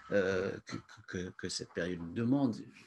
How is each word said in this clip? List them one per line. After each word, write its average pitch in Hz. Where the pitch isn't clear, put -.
euh, 95
que, 117
que, 92
que -
cette -
période 87
nous 85
demande, 120